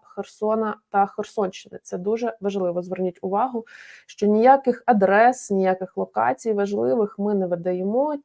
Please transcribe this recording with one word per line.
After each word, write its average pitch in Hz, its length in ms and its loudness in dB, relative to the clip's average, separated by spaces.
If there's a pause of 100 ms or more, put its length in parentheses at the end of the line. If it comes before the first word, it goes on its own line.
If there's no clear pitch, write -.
Херсона 214 720 -4 (140)
та 202 160 2
Херсонщини. - 760 -6
Це - 140 -10
дуже 220 440 -4
важливо. 190 400 -2
Зверніть 185 400 -6
увагу, 226 440 -4 (420)
що - 200 -2
ніяких 240 580 4
адрес, 214 680 4
ніяких 185 460 -2
локацій 226 560 -2
важливих 208 680 0
ми 208 140 -2
не 190 140 0
видаємо, 185 760 -2